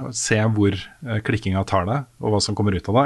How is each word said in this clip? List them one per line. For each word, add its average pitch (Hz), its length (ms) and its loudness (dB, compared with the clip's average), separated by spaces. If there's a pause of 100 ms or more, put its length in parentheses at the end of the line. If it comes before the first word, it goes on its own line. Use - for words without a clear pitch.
(100)
se - 240 -2 (160)
hvor, 101 240 4
eh, 107 480 -6
klikkinga 95 420 0
tar 92 220 0
deg, 127 220 -4 (100)
og 107 160 -2
hva 101 80 2
som 101 160 -4
kommer 104 160 2
ut 87 160 -4
av 110 80 2
det, 139 80 4